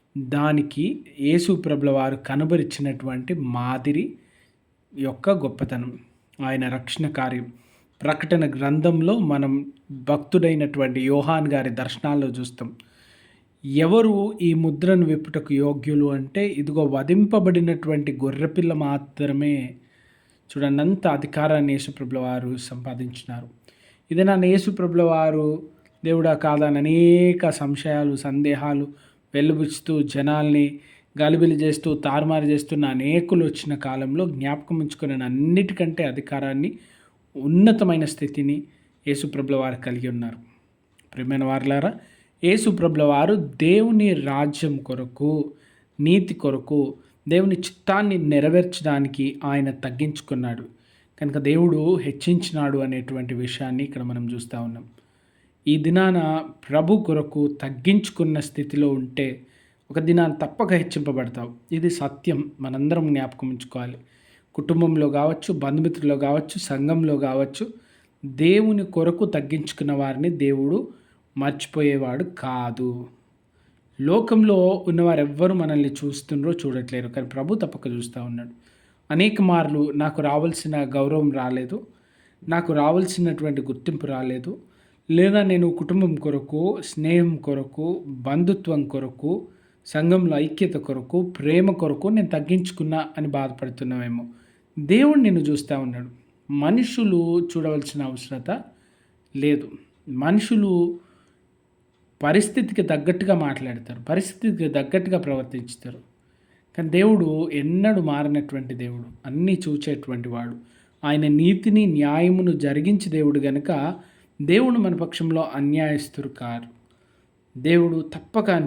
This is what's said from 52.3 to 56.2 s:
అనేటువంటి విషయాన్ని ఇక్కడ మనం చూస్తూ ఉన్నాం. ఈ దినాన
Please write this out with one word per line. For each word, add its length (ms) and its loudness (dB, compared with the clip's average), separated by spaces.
అనేటువంటి 560 -6
విషయాన్ని 460 -4
ఇక్కడ 220 -10
మనం 140 -4
చూస్తూ 320 -10
ఉన్నాం. 200 -12
ఈ 80 4
దినాన 340 4